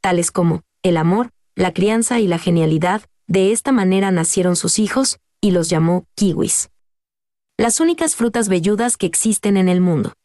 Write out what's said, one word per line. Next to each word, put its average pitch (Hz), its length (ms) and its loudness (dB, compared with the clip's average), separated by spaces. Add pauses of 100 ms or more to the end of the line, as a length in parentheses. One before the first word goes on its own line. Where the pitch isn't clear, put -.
tales 180 280 0
como 170 340 0 (200)
el 175 140 2
amor, 196 320 0 (260)
la 185 180 -2
crianza 226 460 0
y 208 80 2
la 175 100 0
genialidad, 170 640 0 (240)
de 190 260 2
esta 254 180 -2
manera 196 400 2
nacieron 175 460 0
sus - 200 -4
hijos, 233 420 -2 (200)
y 208 120 2
los 170 180 0
llamó 170 360 0 (100)
kiwis. - 540 -2 (880)
Las 226 220 0
únicas 330 380 0
frutas 233 320 -2
velludas 202 480 0
que - 80 -4
existen 202 500 -2
en 185 140 2
el 180 100 2
mundo. 170 320 0 (120)